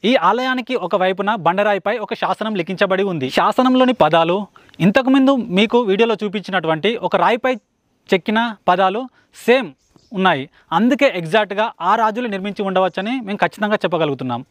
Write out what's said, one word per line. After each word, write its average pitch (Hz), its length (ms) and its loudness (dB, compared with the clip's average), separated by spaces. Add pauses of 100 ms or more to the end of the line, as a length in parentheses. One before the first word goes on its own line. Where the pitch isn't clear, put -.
(100)
ఈ - 20 4 (180)
ఆలయానికి 254 440 -2 (120)
ఒక 202 160 -2
వైపున 190 320 0 (120)
బండరాయిపై 208 600 0
ఒక 233 160 -6
శాసనం 208 380 -4
లిఖించబడి 185 420 0 (100)
ఉంది. 135 260 -4
శాసనంలోని 254 540 2
పదాలు 165 540 0 (400)
ఇంతకుముందు 269 480 4 (240)
మీకు 233 220 2 (100)
వీడియోలో 220 340 2
చూపించినటువంటి 185 720 -2
ఒక 185 280 -2
రాయిపై 240 300 0 (580)
చెక్కిన 220 420 0 (140)
పదాలు 190 400 2 (380)
సేమ్ 233 240 2 (480)
ఉన్నాయి. 165 320 0 (280)
అందుకే 254 340 2 (100)
ఎగ్జాక్ట్‌గా 190 580 -2
ఆ 185 220 2
రాజులు 220 320 -2
నిర్మించి 196 340 -6
ఉండవచ్చని 190 460 -2 (120)
మేము 202 180 -6
ఖచ్చితంగా 208 400 -2
చెప్పగలుగుతున్నాం. 135 680 -2